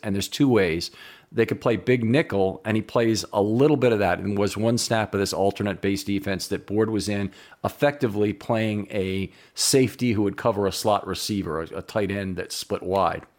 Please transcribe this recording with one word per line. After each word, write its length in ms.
and 120
there's 120
two 200
ways. 440
They 160
could 140
play 160
big 260
nickel, 600
and 140
he 40
plays 520
a 80
little 360
bit 140
of 80
that, 200
and 180
was 180
one 220
snap 380
of 40
this 140
alternate 480
base 220
defense 440
that 200
Boyd 220
was 200
in, 220
effectively 720
playing 580
a 400
safety 580
who 100
would 140
cover 300
a 40
slot 360
receiver, 540
a, 160
a 40
tight 300
end 260
that 140
split 320
wide. 400